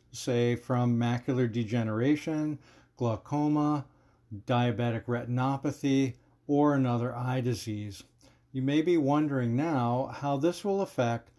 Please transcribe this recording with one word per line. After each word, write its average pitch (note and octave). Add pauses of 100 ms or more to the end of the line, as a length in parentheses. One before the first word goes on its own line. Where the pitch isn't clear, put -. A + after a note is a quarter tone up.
(100)
say A#2+
from B2
macular B2
degeneration, B2 (380)
glaucoma, D3 (600)
diabetic A#2+
retinopathy, C3 (340)
or D3
another B2
eye B2+
disease. G#2+ (480)
You C3
may C#3+
be F3
wondering C#3
now C3
how C#3+
this E3+
will G3
affect A#2+